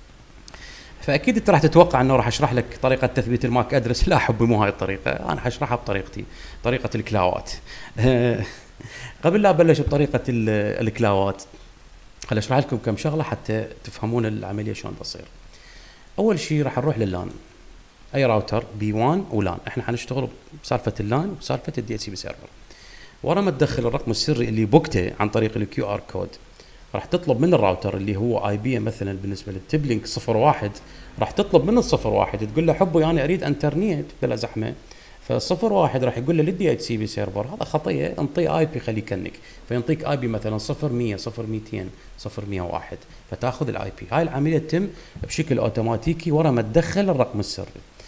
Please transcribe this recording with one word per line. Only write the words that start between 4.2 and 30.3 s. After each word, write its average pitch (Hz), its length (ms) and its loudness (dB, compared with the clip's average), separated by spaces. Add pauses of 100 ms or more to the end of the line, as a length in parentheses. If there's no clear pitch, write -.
مو 110 180 6
هاي 101 60 4
الطريقة، 95 420 -2
أنا - 300 -4
حشرحها 123 340 -2
بطريقتي، 101 500 -4 (380)
طريقة 120 320 -2
الكلاوات. 104 560 0 (920)
<laughs> - 800 -14
قبل 190 180 4
لا 202 80 6
أبلش 160 320 6
بطريقة 143 480 2
ال-، 107 580 0
الكلاوات، 98 560 2 (840)
خل 113 100 0
أشرح 127 200 2
لكم 139 200 0
كم 107 200 -2
شغلة 156 260 -2
حتى 107 440 -4 (160)
تفهمون 113 420 -2
العملية 104 480 -4
شلون - 260 -10
تصير. - 260 -12 (960)
أول 202 200 2
شي 151 220 0
راح 131 160 0
نروح 123 200 0
لللان، 92 320 -2 (840)
أي 135 100 4
راوتر 110 380 2 (160)
بي 107 140 0
وان 123 380 2
ولان، 95 260 0 (100)
إحنا - 160 -6
حنشتغل 123 440 -4 (360)
بسالفة - 360 0
اللان 123 300 0
وبسالفة 143 480 -6
ال 113 80 -4
دي 113 100 -6
اتش 104 80 -8
سي - 80 -8
بي 92 40 -10
سيرفر. - 320 -12 (760)
ورا 170 180 0
ما 190 100 2
تدخل 131 360 0
الرقم 113 240 -2
السري 120 380 0
اللي 110 160 2
بوقته 104 540 2
عن 107 100 0
طريق 110 280 0
ال 104 120 -2
كيو 104 240 -4
آر 98 80 -6 (100)
كود، 95 180 -6 (680)
راح - 100 -6
تطلب 156 360 0
من 170 120 6
الراوتر 95 440 2
اللي 98 180 -2
هو 104 340 0
آي 104 80 0
بي 117 220 -2
مثلًا 104 340 -4
بالنسبة 98 380 -8
للتبلينك 117 540 -2
صفر - 320 -2